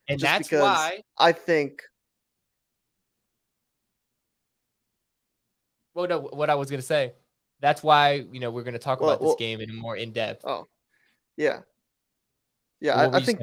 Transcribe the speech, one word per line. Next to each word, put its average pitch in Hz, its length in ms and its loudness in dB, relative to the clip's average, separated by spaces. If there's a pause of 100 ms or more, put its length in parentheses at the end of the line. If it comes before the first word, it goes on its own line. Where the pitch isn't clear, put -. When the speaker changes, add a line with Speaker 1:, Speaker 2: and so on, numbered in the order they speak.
Speaker 1:
And 143 100 -4
Speaker 2:
Just 135 120 2
Speaker 1:
that's 185 180 0
Speaker 2:
because 147 140 2
Speaker 1:
why 180 380 2 (180)
Speaker 2:
I 165 140 6
think 151 500 -2 (4000)
Speaker 1:
Well, 175 140 -4
no, 170 120 0
what 143 300 -4
I 147 60 4
was 139 140 -4
gonna 135 120 -6
say, 139 300 -2 (480)
that's 147 220 2
why, 147 500 4
you 127 80 -12
know, 120 100 -4
we're 120 140 -8
gonna 120 140 -8
talk 135 220 -4
Speaker 2:
Well, 151 100 2
Speaker 1:
about 123 100 0
this 147 80 0
Speaker 2:
well 147 80 2
Speaker 1:
game 113 240 -6
in 110 140 -12
more 113 220 -8
in-depth. 113 480 -6
Speaker 2:
Oh, 127 220 -8 (720)
yeah. 151 240 -2 (1200)
Yeah, 147 160 0
Speaker 1:
What 147 80 4
Speaker 2:
I, - 20 2
Speaker 1:
were 131 80 0
Speaker 2:
I 180 40 6
Speaker 1:
you 131 60 -2
Speaker 2:
think 233 180 0